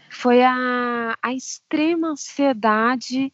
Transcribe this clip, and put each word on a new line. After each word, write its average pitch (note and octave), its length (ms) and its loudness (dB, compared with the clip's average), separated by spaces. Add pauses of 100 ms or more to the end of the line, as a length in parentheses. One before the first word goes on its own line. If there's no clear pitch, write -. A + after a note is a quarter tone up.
foi B3 340 4
a, B3 800 0
a A#3 100 -4
extrema D#4+ 800 -2
ansiedade B3+ 1200 0